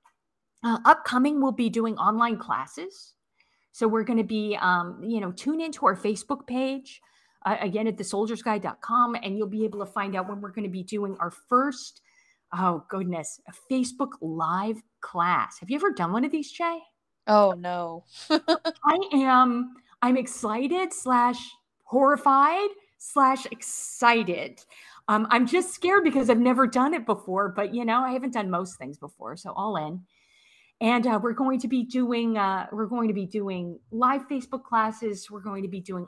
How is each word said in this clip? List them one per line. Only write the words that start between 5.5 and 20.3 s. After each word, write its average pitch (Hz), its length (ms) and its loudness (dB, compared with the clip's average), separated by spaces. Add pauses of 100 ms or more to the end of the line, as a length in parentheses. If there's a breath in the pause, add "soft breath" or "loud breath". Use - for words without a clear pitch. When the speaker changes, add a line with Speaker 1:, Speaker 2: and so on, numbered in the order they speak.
Speaker 1:
into 320 260 -4
our 190 100 6
Facebook 208 500 -4
page, 262 540 -4 (460)
uh, 208 140 2
again, 214 260 -2
at 220 100 -2
the 214 80 -8
soldiers 214 380 -4
guide 214 200 -2
dot 180 200 -8
com, 240 380 2
and 196 180 -4
you'll 214 100 -2
be 214 160 -2
able 208 160 -4
to 190 100 -8
find 196 240 -4
out 185 140 -4
when 202 140 -10
we're 196 100 -12
gonna 208 160 -6
be 180 160 -6
doing 202 340 -4
our 170 120 -4
first, - 720 -2 (520)
oh 175 360 0
goodness, 180 580 -6
a - 240 -10
Facebook 254 380 -2 (100)
Live 170 600 -2 (180)
class. 170 580 0
Have 175 100 -14
you 240 80 0
ever 381 140 0
done 175 220 -2
one 233 120 0
of 294 60 -2
these, 311 220 -4
Jay? 339 260 -4 (480)
Speaker 2:
Oh, 208 320 6
no. 175 460 -6 (120)
<laughs> - 140 -12
Speaker 1:
I 311 680 2 (140)
am, 254 600 4 (260 soft breath)
I'm 247 160 4
excited 262 760 -2